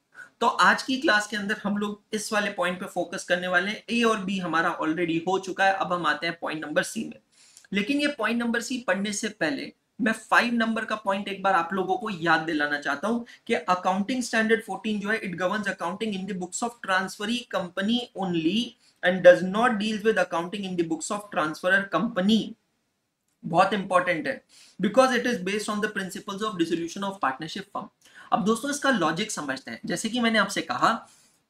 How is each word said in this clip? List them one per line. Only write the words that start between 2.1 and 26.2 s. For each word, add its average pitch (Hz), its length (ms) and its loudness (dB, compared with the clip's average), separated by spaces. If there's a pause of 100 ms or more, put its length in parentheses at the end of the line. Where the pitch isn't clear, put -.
इस 214 200 -6
वाले 208 180 0
point 180 300 -2
पे 202 60 -8
फोकस 175 380 -6
करने 180 240 0
वाले 180 220 2
हैं। - 200 -8
ए 233 120 2
और 220 160 4
बी 190 200 -4
हमारा 170 400 0
already 165 480 0
हो 185 120 2
चुका 185 260 -2
है, 196 100 6
अब 175 180 -2
हम 170 140 0
आते 147 200 0
हैं 165 140 -4
point 151 240 -6
number 165 180 0
सी 151 220 -8
में। - 160 -14 (520)
लेकिन 277 280 0
ये 294 60 2
पॉइंट 240 360 -2
नंबर 233 180 0
सी 247 180 -4
पढ़ने 196 340 -2
से 208 160 -4
पहले 147 440 -4 (280)
मैं 220 120 2
फ़ाइव 240 420 2
नंबर 226 300 0
का 214 120 -4
पॉइंट 196 320 -2
एक 190 140 -6
बार 190 100 4
आप 170 200 0
लोगों 185 240 0
को 220 140 -6
याद 165 300 2
दिलाना 147 380 0
चाहता 147 300 -2
हूं 233 120 0
कि - 340 -6
accounting 190 680 0
standard 220 400 2 (100)
fourteen 208 300 -4
जो 202 100 -4
है, 214 100 -2
it 175 220 -6
governs 202 240 0
accounting 190 520 -4
in 190 120 -6
the 185 80 -6
books 180 240 -8
of 233 80 -2 (160)
transferee 196 560 -2 (140)
company 190 420 -2 (240)
only 180 420 0 (400)
and 180 220 4
does 180 300 10
not 226 260 4
deals 214 240 -2
with 214 120 4
accounting 180 520 -2
in 180 100 -6
the 165 120 0
books 160 200 -4
of 208 80 -4 (180)
transferor 180 440 2 (120)
company। 196 460 2 (1040)
बहुत 185 280 4
इंपॉर्टेंट 180 540 0
है, 127 180 -6 (380)
because 254 300 6
it 247 140 2
is 233 120 0
based 202 300 -2
on 208 120 -4
the 208 100 0
principles 190 520 -8